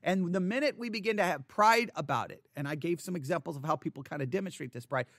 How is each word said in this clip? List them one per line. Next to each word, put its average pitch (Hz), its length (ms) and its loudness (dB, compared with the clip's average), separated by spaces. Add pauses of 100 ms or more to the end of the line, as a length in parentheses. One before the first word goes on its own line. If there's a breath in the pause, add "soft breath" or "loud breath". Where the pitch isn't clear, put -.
And 180 300 2
the 190 60 2
minute 233 380 0
we 233 120 -4
begin 208 280 -2
to 196 60 4
have 151 260 0
pride 226 460 6
about 139 360 -2
it, - 120 -16 (120)
and 143 100 -4
I 147 100 -4
gave 170 260 -2
some 185 140 -6
examples 156 420 -4
of 135 80 -8
how 156 100 2
people 147 280 -8
kind 147 180 -8
of 131 80 -2
demonstrate 156 420 -6
this 123 140 -12
pride, 127 220 -2 (100)